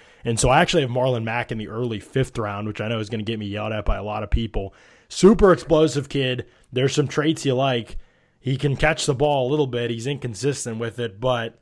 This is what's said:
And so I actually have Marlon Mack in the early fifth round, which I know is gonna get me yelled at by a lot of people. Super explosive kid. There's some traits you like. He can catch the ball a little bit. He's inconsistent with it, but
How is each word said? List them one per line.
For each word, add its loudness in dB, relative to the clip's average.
And -2
so 4
I 6
actually 2
have -4
Marlon 0
Mack -6
in -6
the -10
early -6
fifth -4
round, -6
which -8
I -4
know -4
is -6
gonna -6
get -6
me -8
yelled -6
at -4
by 0
a -8
lot -6
of -8
people. -2
Super 8
explosive 2
kid. -4
There's 0
some 2
traits 0
you 2
like. -2
He -2
can -2
catch 0
the 0
ball 2
a -2
little 2
bit. -4
He's -6
inconsistent -6
with -6
it, -8
but -2